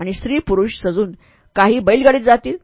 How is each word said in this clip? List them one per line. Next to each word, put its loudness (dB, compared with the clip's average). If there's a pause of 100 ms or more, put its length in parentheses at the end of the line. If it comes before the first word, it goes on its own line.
आणि -6
स्त्री -4
पुरुष -2
सजून -2 (440)
काही 2
बैलगाडीत 2
जातील, 0